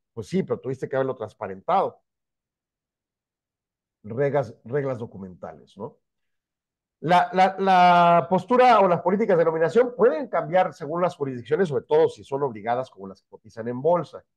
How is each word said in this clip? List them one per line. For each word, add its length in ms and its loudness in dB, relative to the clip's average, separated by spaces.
Pues 160 -14
sí, 160 -4
pero 160 -6
tuviste 280 -10
que 60 -10
haberlo 220 -4
transparentado. 840 -6
Reglas, 500 -4
reglas 340 -6
documentales, 760 -16
¿no? 200 -14
La, 320 2
la, 280 2
la 680 6
postura 520 4
o 80 4
las 140 0
políticas 360 0
de 60 4
nominación 520 0
pueden 300 0
cambiar 480 0
según 260 -8
las 140 -2
jurisdicciones, 540 -4
sobre 160 -4
todo 240 2
si 160 -10
son 180 -6
obligadas 480 -6
como 160 -18
las 160 -18
que 60 -20
cotizan 400 -16
en 120 -8
bolsa. 440 -2